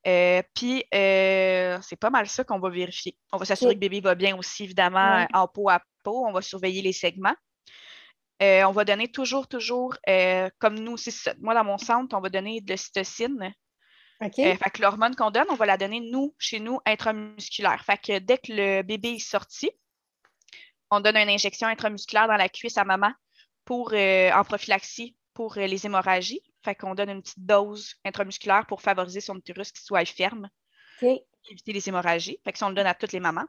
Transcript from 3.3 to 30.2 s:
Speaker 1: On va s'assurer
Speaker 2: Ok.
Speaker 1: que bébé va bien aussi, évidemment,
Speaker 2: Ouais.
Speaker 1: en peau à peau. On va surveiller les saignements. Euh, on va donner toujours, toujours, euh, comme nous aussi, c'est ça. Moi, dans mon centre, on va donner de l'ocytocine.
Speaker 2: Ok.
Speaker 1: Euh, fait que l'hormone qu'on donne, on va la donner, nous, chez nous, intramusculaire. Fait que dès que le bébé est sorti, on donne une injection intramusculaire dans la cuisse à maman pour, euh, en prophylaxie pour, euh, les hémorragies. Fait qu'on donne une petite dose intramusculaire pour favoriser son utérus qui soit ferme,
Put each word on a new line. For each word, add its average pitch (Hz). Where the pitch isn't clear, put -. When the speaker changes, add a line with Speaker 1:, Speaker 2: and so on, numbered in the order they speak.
Speaker 1:
On -
va 233
s'assurer 220
Speaker 2:
Ok. 233
Speaker 1:
que 190
bébé 196
va 185
bien 190
aussi, 185
évidemment, 190
Speaker 2:
Ouais. 175
Speaker 1:
en 185
peau 202
à 175
peau. 233
On 208
va 185
surveiller 190
les 190
saignements. 190
Euh, 196
on 190
va 208
donner 208
toujours, 262
toujours, 247
euh, 185
comme 214
nous 226
aussi, -
c'est -
ça. -
Moi, 220
dans 226
mon 196
centre, 240
on 190
va 190
donner 202
de 196
l'ocytocine. 202
Speaker 2:
Ok. 208
Speaker 1:
Euh, 185
fait 190
que -
l'hormone 220
qu'on 214
donne, 254
on 302
va 226
la 196
donner, 202
nous, 262
chez -
nous, 233
intramusculaire. 214
Fait 202
que 196
dès 214
que -
le 196
bébé 214
est 220
sorti, -
on 202
donne 214
une 208
injection 202
intramusculaire 214
dans 214
la 185
cuisse -
à 202
maman 196
pour, 247
euh, 190
en 196
prophylaxie 208
pour, 220
euh, 196
les 190
hémorragies. 190
Fait 202
qu'on 190
donne 202
une 196
petite -
dose 208
intramusculaire 196
pour 196
favoriser 185
son 196
utérus 185
qui -
soit 180
ferme, 196